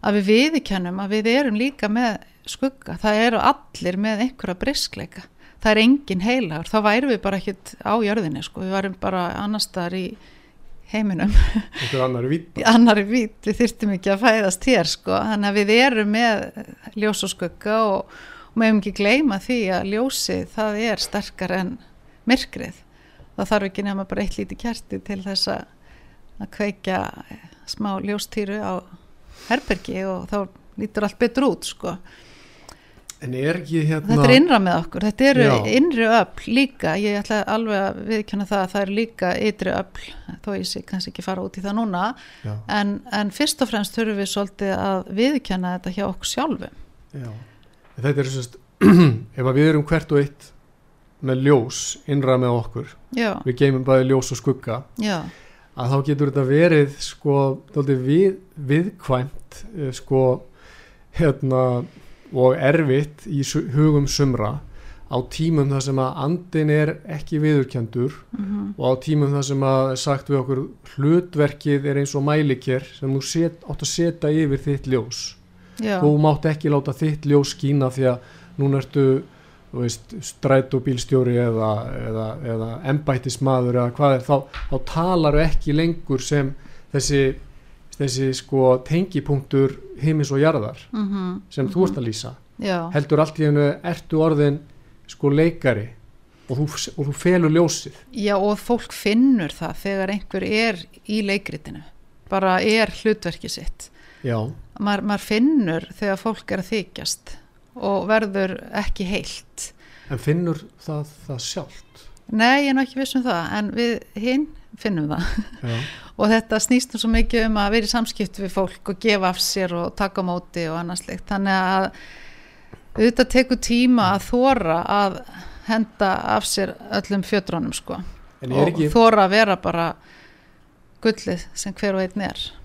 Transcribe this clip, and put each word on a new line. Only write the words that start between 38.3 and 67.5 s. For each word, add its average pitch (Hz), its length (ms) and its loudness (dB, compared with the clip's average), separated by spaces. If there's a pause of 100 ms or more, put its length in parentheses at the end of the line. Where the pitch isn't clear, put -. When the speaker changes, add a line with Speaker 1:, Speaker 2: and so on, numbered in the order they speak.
Speaker 1:
það 202 160 0
að 185 80 -8
það 202 100 0
eru 196 140 -4
líka 220 320 -2 (100)
ytri 208 320 -2
öfl, - 380 -6 (300)
þó - 120 -12
ég 190 160 -6
sé - 160 -8
kannski - 300 -8
ekki - 100 -14
fara 185 240 -6
út 190 140 -12
í - 20 -12
það 202 160 -4
núna. 202 220 -2 (380)
Speaker 2:
Já. 107 180 -8 (100)
Speaker 1:
En, 202 240 -2 (220)
en 208 180 -2
fyrst - 320 -2
og 254 80 -2
fremst 208 240 -4
þurfum 220 240 -2
við 196 140 -4
svolítið 202 420 -4
að 190 380 -2
viðurkenna 190 640 -2
þetta 185 180 -8
hjá 202 100 -4
okkur - 280 -6
sjálfum. - 500 -6 (280)
Speaker 2:
Já. 123 200 -12 (680)
En 117 40 -10
þetta 135 220 0
er 131 80 -4
sem 131 160 -6
sagt, - 100 -20 (380)
<clears throat> 135 420 4
ef 127 60 -2
að 131 100 2
við 151 160 6
erum 151 160 2
hvert 160 300 0
og 143 80 6
eitt - 260 -14 (720)
með 131 240 0
ljós 139 340 4 (260)
innra 135 300 2
með 123 220 2
okkur, 113 320 -8 (200)
Speaker 1:
Já. 233 200 0 (100)
Speaker 2:
við 127 200 -2
geymum 131 260 2
bæði 131 240 4
ljós 131 240 2
og - 80 -10
skugga, 127 380 -2 (160)
Speaker 1:
Já. 208 240 -2 (560)
Speaker 2:
að 127 180 -2
þá 139 80 4
getur 143 300 0
þetta 135 160 0
verið, 147 500 4
sko, - 380 -2 (300)
dálítið 139 360 0
við, 185 360 4 (240)
viðkvæmt, 139 1080 -2
eh, 151 260 -8
sko, 131 300 2 (880)
hérna, 135 480 2 (680)
og 127 260 6
erfitt 147 720 2
í 139 160 -2
su-, 151 240 -2
hugum 147 400 4
sumra 120 460 0 (480)
á - 140 -6 (100)
tímum 160 420 0
þar 139 160 0
sem 135 160 -2
að 131 160 -2
andinn 156 560 -2
er 151 200 2 (120)
ekki 156 340 -8
viðurkenndur 135 760 0 (140)